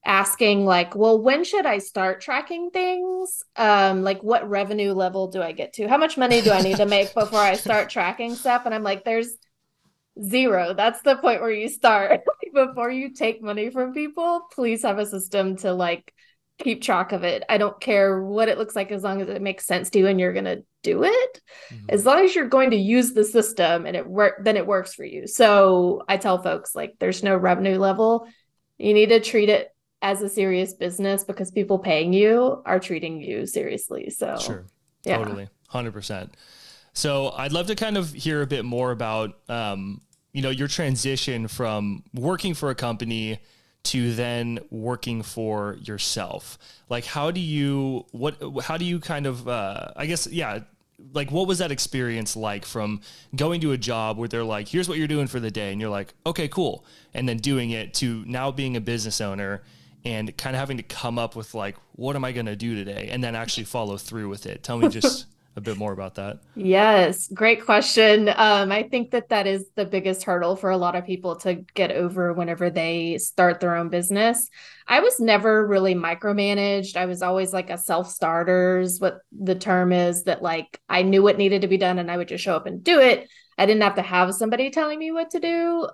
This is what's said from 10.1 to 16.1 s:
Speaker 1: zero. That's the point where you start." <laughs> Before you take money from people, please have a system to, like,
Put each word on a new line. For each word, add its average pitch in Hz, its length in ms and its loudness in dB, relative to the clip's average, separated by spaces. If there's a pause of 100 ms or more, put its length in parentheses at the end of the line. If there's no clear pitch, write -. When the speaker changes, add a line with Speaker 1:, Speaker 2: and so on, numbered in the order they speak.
Speaker 1:
zero. 196 540 2
That's 220 280 2
the 277 140 6
point 247 240 2
where 226 120 0
you 214 160 -2
start." 214 540 4 (160)
<laughs> - 140 -12
Before 254 380 2
you 262 240 -6
take 220 280 -2
money 214 280 -4
from 254 240 -4
people, 339 480 -2 (100)
please 226 300 -2
have 208 160 0
a 208 80 -2
system 190 520 -4
to, 185 140 -2
like, 175 400 -4 (460)